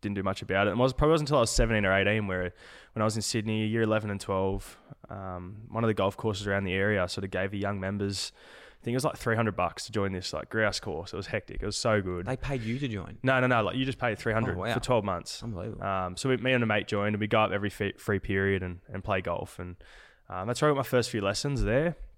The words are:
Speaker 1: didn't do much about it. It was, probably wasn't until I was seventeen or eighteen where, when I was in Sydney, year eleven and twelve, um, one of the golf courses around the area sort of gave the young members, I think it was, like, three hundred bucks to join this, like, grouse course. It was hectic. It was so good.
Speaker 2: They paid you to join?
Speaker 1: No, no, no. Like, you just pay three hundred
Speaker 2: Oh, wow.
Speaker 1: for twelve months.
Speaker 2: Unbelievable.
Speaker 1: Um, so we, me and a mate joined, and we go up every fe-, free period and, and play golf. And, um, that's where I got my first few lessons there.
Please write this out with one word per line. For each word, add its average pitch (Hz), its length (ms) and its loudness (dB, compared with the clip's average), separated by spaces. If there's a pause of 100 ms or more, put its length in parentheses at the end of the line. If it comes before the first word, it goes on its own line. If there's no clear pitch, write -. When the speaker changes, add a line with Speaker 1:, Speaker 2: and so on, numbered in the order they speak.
Speaker 1:
didn't 101 140 -4
do 98 80 -2
much 98 200 -2
about 98 260 4
it. - 20 4
It 95 60 0
was, 127 160 4
probably 147 220 4
wasn't 151 160 0
until 147 80 6
I - 20 6
was 113 100 4
seventeen 113 340 4
or 95 80 4
eighteen 101 360 4
where, 90 240 -2 (400)
when 110 100 -2
I - 20 2
was 107 120 2
in 107 60 -2
Sydney, 110 440 -2
year 113 160 2
eleven 107 280 2
and 101 100 -4
twelve, 95 580 -2 (300)
um, 95 640 -10
one 113 120 -2
of 117 60 4
the 107 60 4
golf 98 220 2
courses 104 300 -2
around 98 160 2
the 92 100 0
area 95 360 2
sort 98 160 -6
of 95 80 -8
gave 98 180 -2
the 104 80 -6
young 101 220 -2
members, 98 500 -2 (500)
I - 40 -20
think 117 80 -2
it 127 40 0
was, 131 80 0
like, - 120 0
three 113 180 0
hundred 110 220 2
bucks 87 300 -2
to - 40 -14
join 98 220 0
this, 90 200 -6
like, - 180 -8
grouse 110 280 2
course. 80 340 -6
It - 40 -8
was 95 100 -6
hectic. - 340 -6
It 92 60 -4
was 104 100 -4
so 107 240 2
good. 90 260 -4
Speaker 2:
They 127 100 -4
paid 131 260 -4
you 117 160 -4
to 143 80 -4
join? 104 380 -8
Speaker 1:
No, 131 160 4
no, 127 80 4
no. 120 120 4
Like, 101 140 0
you 131 100 0
just 131 140 -4
pay 117 160 0
three 110 200 -2
hundred 110 220 0
Speaker 2:
Oh, 90 40 -4
wow. 110 120 -2
Speaker 1:
for 131 60 0
twelve 123 240 2
months. - 400 -6
Speaker 2:
Unbelievable. 107 400 -8
Speaker 1:
Um, 92 340 -2
so - 120 -2
we, 127 80 4
me 127 160 0
and 123 100 4
a 113 40 2
mate 104 200 2
joined, 104 300 0
and 101 40 -2
we 107 60 0
go 110 140 4
up 104 100 4
every 101 200 0
fe-, 101 280 -4
free 98 220 0
period 98 420 2
and, 90 160 -6 (100)
and 98 140 -8
play 95 180 0
golf. 85 380 -6
And, 90 160 -10 (540)
um, 92 180 -6
that's 120 160 -2
where 151 80 6
I 147 40 4
got 135 40 2
my 131 60 0
first 123 260 2
few 107 120 -2
lessons 107 420 0
there. 143 320 2 (220)